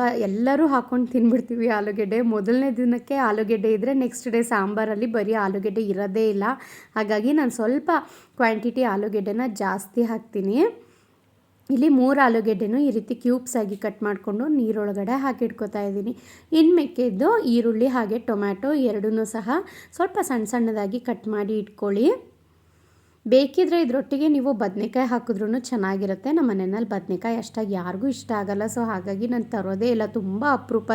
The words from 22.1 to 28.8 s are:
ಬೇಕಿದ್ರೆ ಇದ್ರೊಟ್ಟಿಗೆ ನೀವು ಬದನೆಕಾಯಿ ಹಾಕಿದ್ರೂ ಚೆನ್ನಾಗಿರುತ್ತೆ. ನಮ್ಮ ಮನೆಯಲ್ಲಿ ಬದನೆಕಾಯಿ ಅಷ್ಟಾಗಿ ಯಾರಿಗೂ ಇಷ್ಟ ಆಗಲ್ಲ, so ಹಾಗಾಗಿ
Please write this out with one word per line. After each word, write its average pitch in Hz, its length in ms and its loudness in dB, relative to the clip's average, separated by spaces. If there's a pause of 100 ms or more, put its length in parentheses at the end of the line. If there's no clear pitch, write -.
ಬೇಕಿದ್ರೆ 285 540 4
ಇದ್ರೊಟ್ಟಿಗೆ 277 460 0
ನೀವು 277 260 2
ಬದನೆಕಾಯಿ 226 540 -2
ಹಾಕಿದ್ರೂ 226 520 -2
ಚೆನ್ನಾಗಿರುತ್ತೆ. 196 720 -2
ನಮ್ಮ 311 180 4
ಮನೆಯಲ್ಲಿ 196 400 -2
ಬದನೆಕಾಯಿ 196 480 -4
ಅಷ್ಟಾಗಿ 220 360 -4
ಯಾರಿಗೂ 185 340 -4
ಇಷ್ಟ 247 240 -4
ಆಗಲ್ಲ, 202 320 -2
so 226 160 -4
ಹಾಗಾಗಿ 202 480 -4